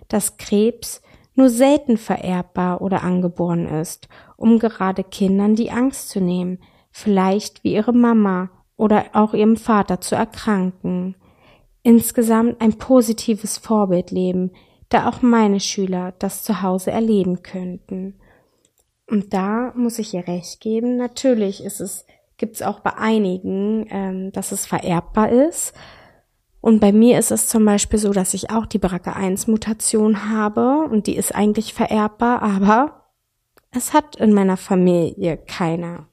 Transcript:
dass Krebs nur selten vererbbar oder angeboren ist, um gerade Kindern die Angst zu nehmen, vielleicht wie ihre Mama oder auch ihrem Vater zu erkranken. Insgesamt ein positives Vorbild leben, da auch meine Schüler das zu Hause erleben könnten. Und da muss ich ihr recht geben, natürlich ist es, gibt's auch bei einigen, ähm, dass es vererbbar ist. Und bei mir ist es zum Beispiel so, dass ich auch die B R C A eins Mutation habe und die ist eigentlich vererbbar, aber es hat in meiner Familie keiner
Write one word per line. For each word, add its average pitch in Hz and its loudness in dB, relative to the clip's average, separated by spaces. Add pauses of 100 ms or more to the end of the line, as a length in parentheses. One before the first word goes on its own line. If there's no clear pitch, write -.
dass - -4
Krebs 220 -2 (340)
nur 262 6
selten 262 2
vererbbar 180 -4
oder 190 -2
angeboren 175 -2
ist, - -6 (260)
um 226 4
gerade 190 -2
Kindern 202 2
die - -2
Angst 254 -2
zu 202 -4
nehmen, 180 -2 (320)
vielleicht 196 0
wie - 0
ihre 214 0
Mama 208 2 (260)
oder 214 2
auch 214 2
ihrem 220 4
Vater 196 -2
zu - -4
erkranken. 185 -4 (680)
Insgesamt 233 4
ein 220 2
positives 226 0
Vorbild 190 0
leben, 185 -2 (360)
da 240 0
auch - -6
meine 220 4
Schüler 180 -6
das - -6
zu 190 -4
Hause 185 -2
erleben 202 0
könnten. 185 -12 (840)
Und 202 -4
da 214 -4
muss 233 -4
ich 214 -8
ihr 175 -6
recht 175 -10
geben, 226 -2
natürlich 240 -2
ist 196 -12
es, - -12 (320)
gibt's - -8
auch - -6
bei - -6
einigen, 202 -2
ähm, 190 -6
dass 196 -8
es - -6
vererbbar 180 -2
ist. 285 0 (880)
Und 220 4
bei 208 4
mir 220 6
ist - -2
es 220 -2
zum 220 2
Beispiel 208 2
so, 208 0
dass 185 -2
ich 185 -8
auch 220 -2
die 214 -4
B 190 -2
R 180 -4
C 185 -8
A - -8
eins 196 -4
Mutation 214 0
habe 233 0
und 214 0
die - -2
ist - -4
eigentlich 214 0
vererbbar, 220 -2
aber 214 2 (600)
es - -6
hat 302 0
in 214 2
meiner 190 2
Familie 180 0
keiner 170 -6